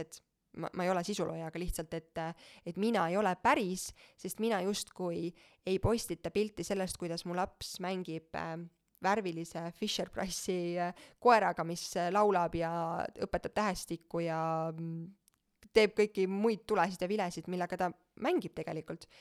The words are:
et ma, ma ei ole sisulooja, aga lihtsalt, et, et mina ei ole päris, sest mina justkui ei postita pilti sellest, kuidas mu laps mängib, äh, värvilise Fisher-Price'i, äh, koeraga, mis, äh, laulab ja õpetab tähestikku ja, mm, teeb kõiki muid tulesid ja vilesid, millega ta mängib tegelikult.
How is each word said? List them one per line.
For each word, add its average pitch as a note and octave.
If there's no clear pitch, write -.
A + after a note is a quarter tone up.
et -
ma, -
ma F3+
ei F#3
ole F3
sisulooja, E3
aga E3
lihtsalt, E3
et, E3
et E3
mina G3+
ei F#3
ole G3
päris, A3
sest F#3+
mina G#3+
justkui F3
ei F#3+
postita F3+
pilti G#3
sellest, F#3+
kuidas E3+
mu F3
laps -
mängib, F3+
äh, E3
värvilise F3
Fisher-Price'i, F3+
äh, F3
koeraga, G3
mis, E3+
äh, F3
laulab G3
ja E3
õpetab -
tähestikku F3
ja, D#3+
mm, E3
teeb G#3+
kõiki G#3+
muid G3+
tulesid G#3+
ja F3+
vilesid, G3
millega F3
ta F3+
mängib C4+
tegelikult. D#3+